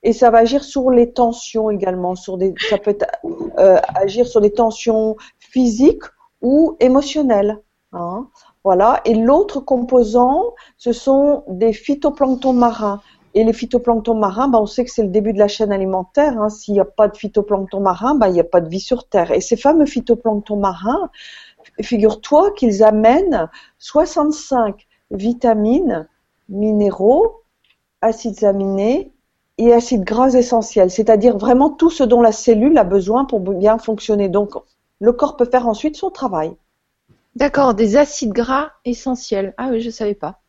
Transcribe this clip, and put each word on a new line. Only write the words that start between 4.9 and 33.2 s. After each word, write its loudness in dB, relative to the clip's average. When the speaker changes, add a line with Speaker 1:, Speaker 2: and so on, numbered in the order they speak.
Speaker 1:
physiques 0
ou 2
émotionnelles, 0
hein. -10
Voilà. 2
Et 2
l'autre 2
composant, 0
ce -4
sont 0
des 0
phytoplanctons -2
marins. 0
Et 4
les 2
phytoplanctons -2
marins, -2
ben, 4
on 0
sait -4
que -10
c'est -2
le -6
début -2
de -6
la 4
chaîne -2
alimentaire, -2
hein. 0
S'il -8
n'y 2
a 0
pas 4
de -4
phytoplancton -4
marin, 0
ben, 2
il 0
n'y 2
a 0
pas 6
de -8
vie -6
sur -6
Terre. -2
Et 0
ces -4
fameux 2
phytoplanctons -4
marins, -4
figure-toi 0
qu'ils 0
amènent 2
soixante-cinq -2
vitamines, -2
minéraux, 0
acides -4
aminés -2
et 4
acides 2
gras 2
essentiels, 2
c'est-à-dire 2
vraiment 2
tout 2
ce -2
dont 4
la 4
cellule 2
a 4
besoin 0